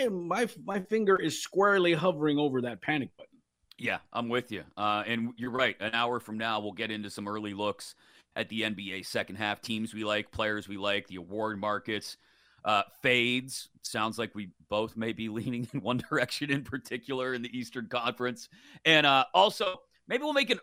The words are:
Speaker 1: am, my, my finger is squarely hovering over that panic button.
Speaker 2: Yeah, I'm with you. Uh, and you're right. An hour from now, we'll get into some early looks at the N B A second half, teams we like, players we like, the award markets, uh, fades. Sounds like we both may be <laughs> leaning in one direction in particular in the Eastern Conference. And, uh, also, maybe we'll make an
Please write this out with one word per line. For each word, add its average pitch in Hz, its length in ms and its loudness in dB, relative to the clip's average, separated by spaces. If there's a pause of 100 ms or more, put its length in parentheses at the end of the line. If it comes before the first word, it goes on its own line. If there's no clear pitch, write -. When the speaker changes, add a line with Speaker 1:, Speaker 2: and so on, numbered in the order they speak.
Speaker 1:
am, 180 240 0
my, 208 200 2 (160)
my 196 160 -2
finger 196 360 4
is 165 260 0
squarely 190 500 6
hovering 151 460 4
over 131 240 2
that 117 180 -4
panic 151 380 -2
button. - 100 -20 (480)
Speaker 2:
Yeah, 107 220 -2 (140)
I'm 120 160 -2
with 120 240 0
you. 90 100 -6 (140)
Uh, 104 280 2
and 117 320 -2
you're 120 140 -6
right. 120 300 2
An 110 140 -2
hour 120 260 2
from 110 180 -8
now, 110 220 0
we'll 104 120 -4
get 110 200 -4
into 104 180 -8
some 104 160 -10
early 104 280 -6
looks 101 420 -4 (400)
at 110 120 -4
the 107 160 -2
N 107 100 -2
B 95 180 -10
A 95 100 -8
second 98 320 -4
half, 104 260 -2
teams 110 320 -6
we 107 120 -6
like, 104 260 -2
players 107 380 -4
we 101 80 -8
like, 101 320 -2
the 92 80 -12
award 104 440 -6
markets, 104 560 -4 (480)
uh, 107 200 4 (180)
fades. 123 680 0 (120)
Sounds 110 340 -2
like 110 160 -4
we 101 180 -10 (180)
both 107 280 -2
may 113 160 -2
be 110 160 -6
<laughs> - 20 -8
leaning 117 420 -4
in 143 80 -4
one 117 280 0
direction 143 440 -2
in 139 100 -2
particular 131 720 -6
in 120 80 -4
the 123 140 -8
Eastern 120 320 -8
Conference. 123 600 -4 (360)
And, 156 220 6
uh, 135 180 6 (100)
also, 185 460 4 (260)
maybe 233 160 -2
we'll 302 120 0
make 277 160 2
an 208 120 0